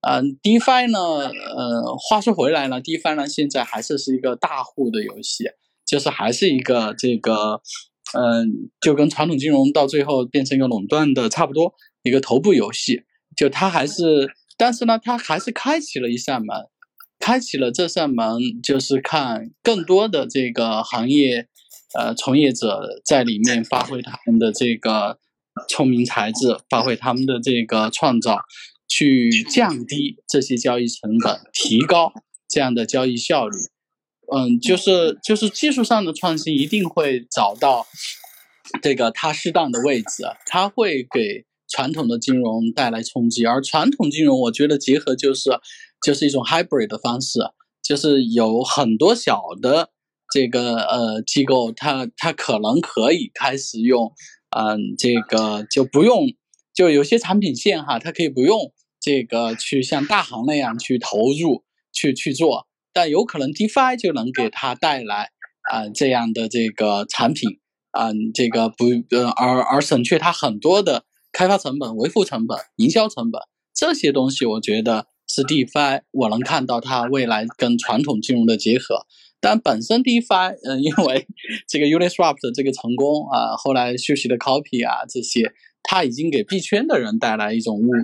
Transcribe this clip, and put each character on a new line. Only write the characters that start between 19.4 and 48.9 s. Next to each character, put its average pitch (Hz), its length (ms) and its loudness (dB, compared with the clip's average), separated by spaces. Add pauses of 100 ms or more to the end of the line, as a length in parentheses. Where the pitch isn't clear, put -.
更 214 200 2
多 190 240 4
的 147 200 -2
这 123 240 -2
个 113 320 -2
行 117 260 -2
业， 131 380 4 (520)
呃， 117 140 -2
从 131 240 0
业 143 160 4
者 101 500 -6
在 131 200 2
里 113 160 -2
面 117 240 2
发 123 200 -2
挥 123 180 -8
他 120 160 -14 (100)
们 113 120 4
的 110 140 2
这 117 220 0
个 110 420 -2 (500)
聪 139 200 0
明 123 180 4
才 110 260 -2
智， 120 240 0 (140)
发 117 120 2
挥 120 140 0
他 123 200 -2
们 131 100 -2
的 127 160 -2
这 120 240 0
个 110 240 0
创 120 320 2
造， 123 160 2 (500)
去 131 420 4 (140)
降 156 420 0
低 147 300 -6 (120)
这 147 120 2
些 127 160 -2
交 123 240 0
易 120 80 -2
成 110 360 -2
本， 110 160 -2 (120)
提 - 300 2
高 165 320 2 (340)
这 - 140 -2
样 127 120 0
的 120 120 0
交 131 200 -2
易 123 120 -2
效 123 300 0
率。 101 100 -8 (760)
嗯， 123 260 2
就 180 180 2
是， 175 460 2
就 220 120 2
是 208 140 0
技 302 220 0
术 254 120 2
上 214 220 2
的 160 80 -4
创 165 240 -2
新 156 200 -2
一 139 80 2
定 196 220 0
会 135 420 -2
找 104 240 0
到 123 320 2 (960)
这 139 140 2
个 117 160 0
它 156 220 -4
适 165 180 -4
当 156 200 2
的 117 100 -2
位 127 200 0
置， - 220 -10 (220)
它 196 240 0
会 180 340 -2
给 110 420 -4 (240)
传 135 220 -4
统 151 160 -2
的 117 100 0
金 127 220 0
融 113 320 0
带 123 180 -2
来 113 140 -6
冲 117 260 0
击。 117 160 0
而 123 160 2
传 160 300 0
统 185 180 0
金 156 140 0
融， 135 180 4
我 117 100 0
觉 143 160 2
得 151 100 2
结 135 200 2
合 139 180 -2
就 135 180 0
是， - 160 -2 (520)
就 143 120 0
是 143 120 0
一 143 40 4
种 135 140 0
hybrid 156 440 0
的 107 100 -8
方 123 220 -4
式， 131 200 -4 (440)
就 143 140 -2
是 139 260 2
有 117 400 2
很 113 340 0